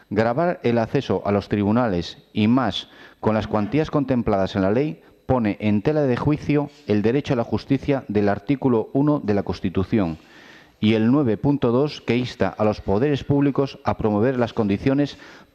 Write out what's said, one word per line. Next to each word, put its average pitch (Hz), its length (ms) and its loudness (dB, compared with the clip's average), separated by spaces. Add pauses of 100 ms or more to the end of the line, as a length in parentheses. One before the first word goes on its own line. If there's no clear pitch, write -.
(120)
Gravar 123 500 0
el 117 160 0
acceso 113 480 -2
a 101 60 0
los 101 180 0
tribunales, 104 720 -2 (120)
y 107 160 0
más 120 420 0 (300)
con 107 140 0
las 107 140 -2
cuantías 107 420 -2
contempladas 113 680 0
en 101 60 0
la 95 100 2
ley, 139 320 -2 (220)
pone 113 340 0
en 104 220 0
tela 151 220 0
de 127 120 0
juicio 147 540 0 (160)
el 107 160 2
derecho 123 320 0
a 123 40 -2
la 117 60 0
justicia 131 640 -2
del 104 220 0
artículo 117 640 0
uno 147 260 2
de 101 140 -2
la 101 80 0
Constitución 92 800 -2 (600)
y 110 140 4
el 110 160 2
nueve 127 280 2
punto 139 340 0
dos, 143 300 0
que 117 160 0
insta 120 320 -2
a - 160 -4
los 107 160 0
poderes 127 420 0
públicos 139 600 0
a - 140 -2
promover 110 400 0
las 117 160 -2
condiciones 135 640 0 (380)